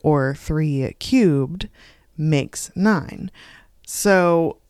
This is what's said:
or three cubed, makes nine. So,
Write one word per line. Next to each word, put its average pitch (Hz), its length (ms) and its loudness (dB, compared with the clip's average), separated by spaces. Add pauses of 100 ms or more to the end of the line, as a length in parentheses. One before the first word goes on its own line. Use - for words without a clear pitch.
or 139 320 2
three 151 640 -2
cubed, 170 680 0 (480)
makes 151 600 -2
nine. 190 560 -2 (520)
So, 175 720 2 (120)